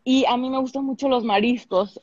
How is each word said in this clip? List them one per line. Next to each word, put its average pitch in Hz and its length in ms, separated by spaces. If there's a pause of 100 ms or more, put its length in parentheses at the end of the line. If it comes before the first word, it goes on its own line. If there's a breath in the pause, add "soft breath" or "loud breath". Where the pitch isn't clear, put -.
y 262 240
a 247 120
mí 254 100
me 262 100
gustan 269 260
mucho 269 260
los 240 140
mariscos. 208 800